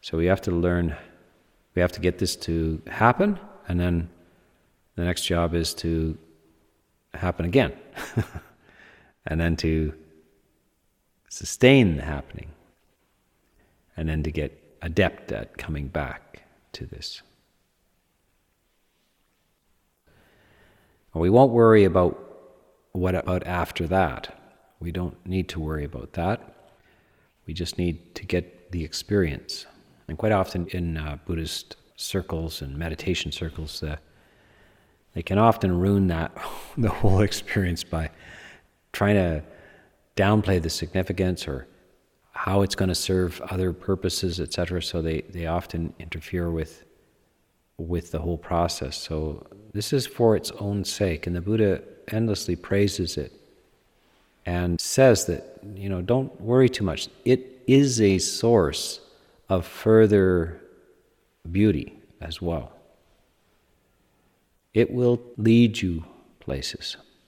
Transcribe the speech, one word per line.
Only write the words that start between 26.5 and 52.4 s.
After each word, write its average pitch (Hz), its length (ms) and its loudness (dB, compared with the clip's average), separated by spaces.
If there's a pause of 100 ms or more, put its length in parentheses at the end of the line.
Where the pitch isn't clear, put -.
We 82 80 -10
just 87 240 -8
need 87 380 -4
to - 100 -14
get - 460 -6
the 87 120 -6
experience. - 840 -4 (420)
And 82 100 -8
quite 110 140 0
often 92 360 -2
in, 85 280 -4
uh, 76 280 -8
Buddhist - 520 -8 (200)
circles - 640 -6
and 69 140 -10
meditation 80 560 -6
circles, - 500 -10
uh, 76 140 -6 (1160)
they 90 80 -6
can 98 160 0
often 104 400 4
ruin 98 300 4
that, 82 280 -2 (200)
<laughs> - 220 -14
the 98 120 2
whole 95 320 4
experience 95 600 -2
by 80 280 -6 (840)
trying 104 220 2
to 85 280 2 (720)
downplay 98 440 4
the 80 100 -2
significance 92 760 -2
or 69 180 -8 (720)
how 98 240 0
it's 98 140 2
gonna 92 200 0
serve 90 460 -2 (100)
other 92 220 -2
purposes, 90 680 -4
et - 120 -6
cetera. 90 300 -4
So - 180 -6
they, 80 220 -2
they 87 240 -8
often 85 520 -4
interfere 85 520 -6
with, 80 340 -6 (960)
with 85 320 -6
the - 80 -6
whole 87 180 -4
process. - 600 -2
So 78 500 -8 (260)
this - 200 -6
is 135 140 0
for 113 300 4
its - 160 -4
own 101 320 -4
sake, 87 420 -2
and 90 80 -4
the 87 60 -4
Buddha 101 420 0 (260)
endlessly 104 460 -2